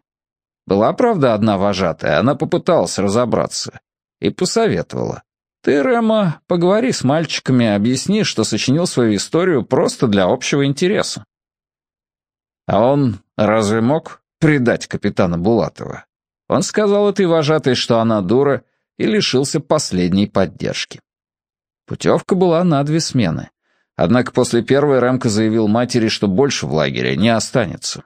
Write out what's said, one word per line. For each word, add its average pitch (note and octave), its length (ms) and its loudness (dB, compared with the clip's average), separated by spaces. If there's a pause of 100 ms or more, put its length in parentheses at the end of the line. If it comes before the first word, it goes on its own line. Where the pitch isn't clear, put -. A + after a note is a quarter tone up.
(680)
Была, G#2+ 240 2
правда, F#3 400 2
одна G#2 240 0
вожатая, F2+ 640 0
она A#2+ 160 2
попыталась D#3 640 0
разобраться G#2+ 840 -2 (400)
и - 80 -2
посоветовала: C3+ 960 -2 (400)
«Ты, C#4+ 200 2
Рема, A3 640 0
поговори G3 460 0
с - 120 -4
мальчиками, C3+ 600 0
объясни, B2 560 0
что A#2 220 -2
сочинил C#3 420 0
свою A2+ 300 2
историю D#3+ 480 0
просто D3+ 440 0
для G2 160 2
общего C3+ 420 0
интереса». - 580 -2 (1400)
А F#2+ 140 2
он B2+ 400 2 (160)
разве G#2+ 440 2
мог C#3+ 400 -2 (200)
предать C3 460 2
капитана G2 520 -2
Булатова? G2 640 -2 (440)
Он B2 140 0
сказал G#3 460 0
этой G3 160 0
вожатой, D#3 500 2
что - 240 0
она A2+ 220 2
дура, B2+ 420 2 (340)
и - 100 -2
лишился E3 540 0
последней F#2+ 640 0
поддержки. - 760 -4 (840)
Путевка - 480 -2
была F3 300 2
на D3 180 2
две D3+ 180 -2
смены. F#2+ 480 -2 (500)
Однако A2+ 340 2
после A#2+ 300 0
первой C3+ 360 2
Рэмко B2 320 0
заявил A2 360 0
матери, A#2 420 0
что G#2 200 -2
больше A2+ 380 0
в C2 80 -4
лагере C2+ 420 -2
не G#2+ 140 0
останется. - 760 -4